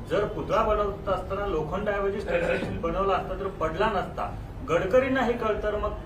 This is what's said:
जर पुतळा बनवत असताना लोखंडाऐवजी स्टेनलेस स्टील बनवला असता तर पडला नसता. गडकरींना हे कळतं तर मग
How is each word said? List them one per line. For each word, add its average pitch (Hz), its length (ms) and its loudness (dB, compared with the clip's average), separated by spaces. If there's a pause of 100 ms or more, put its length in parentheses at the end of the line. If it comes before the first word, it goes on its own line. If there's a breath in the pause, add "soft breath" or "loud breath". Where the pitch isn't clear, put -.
(120)
जर 202 140 4
पुतळा 202 380 0
बनवत 208 460 0
असताना 196 380 -2
लोखंडाऐवजी 196 720 0
स्टेनलेस 175 400 0
स्टील - 220 -4
बनवला 185 300 2
असता 180 260 -2
तर 190 80 -4
पडला 165 380 0
नसता. - 500 -2 (340)
गडकरींना 254 500 4
हे 233 140 4
कळतं 214 300 0
तर 208 120 0
मग 208 140 0 (160)